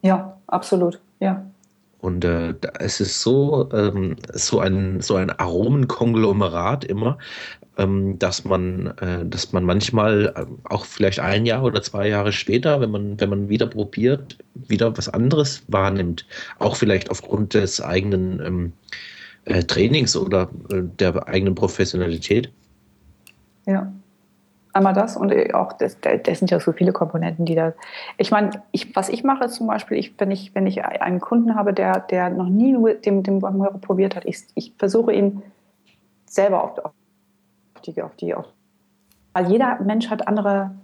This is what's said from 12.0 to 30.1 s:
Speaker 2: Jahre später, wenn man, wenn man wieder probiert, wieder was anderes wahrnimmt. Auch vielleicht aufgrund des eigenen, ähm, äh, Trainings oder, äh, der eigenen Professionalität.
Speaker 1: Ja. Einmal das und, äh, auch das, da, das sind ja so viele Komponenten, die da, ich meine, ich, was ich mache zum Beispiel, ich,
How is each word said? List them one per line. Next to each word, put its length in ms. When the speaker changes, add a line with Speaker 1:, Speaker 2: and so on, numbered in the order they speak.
Speaker 2:
Jahre 240
später, 500
wenn 100
man, 280
wenn 100
man 200
wieder 180
probiert, 680
wieder 420
was 120
anderes 580
wahrnimmt. 580
Auch 160
vielleicht 360
aufgrund 420
des 280
eigenen, 600
ähm, 300
äh, 180
Trainings 520
oder, 340
äh, 100
der 280
eigenen 280
Professionalität. 960
Speaker 1:
Ja. 260
Einmal 200
das 240
und, 160
äh, 200
auch 200
das, 260
da, 160
das 240
sind 100
ja 120
so 100
viele 220
Komponenten, 520
die 100
da, 180
ich 140
meine, 400
ich, 240
was 140
ich 140
mache 260
zum 180
Beispiel, 300
ich, 200